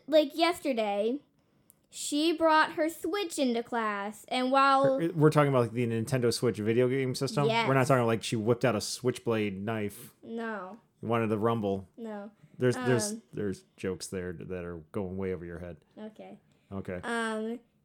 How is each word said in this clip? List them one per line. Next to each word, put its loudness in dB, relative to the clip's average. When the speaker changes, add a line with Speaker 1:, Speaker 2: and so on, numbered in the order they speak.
Speaker 1:
like, 6
yesterday, 0
she 0
brought 4
her 0
Switch -4
into 2
class, -4
and 0
while 4
Speaker 2:
Her, 0
we're 6
talking 6
about, 4
like, -2
the 0
Nintendo 0
Switch 0
video 4
game 0
system? -2
Speaker 1:
Yes. 0
Speaker 2:
We're 2
not 4
talking, 4
like, 2
she -4
whipped 0
out 2
a -2
Switchblade -2
knife. -6
Speaker 1:
No. -10
Speaker 2:
Wanted 0
to 0
rumble. -2
Speaker 1:
No. -12
Speaker 2:
There's, 2
there's, 0
Speaker 1:
Um, -12
Speaker 2:
there's -6
jokes -8
there -8
that -10
are -10
going -8
way -4
over -8
your -12
head. -12
Speaker 1:
Okay. -16
Speaker 2:
Okay. -8
Speaker 1:
Um, -6